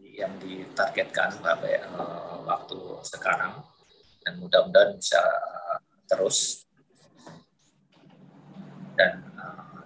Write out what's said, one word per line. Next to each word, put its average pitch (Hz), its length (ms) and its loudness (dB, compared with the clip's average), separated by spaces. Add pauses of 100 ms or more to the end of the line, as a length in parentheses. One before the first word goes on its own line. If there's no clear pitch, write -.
(200)
yang 95 180 -4
ditargetkan 95 1040 -2
pada, 85 240 2
eh, 87 680 -4 (100)
waktu - 640 -6
sekarang, - 580 -2 (560)
dan - 160 -4
mudah-mudahan 98 600 6
bisa, - 260 4
eh, - 520 -2 (280)
terus. - 640 2 (2250)
Dan, - 320 4
eh, - 600 -14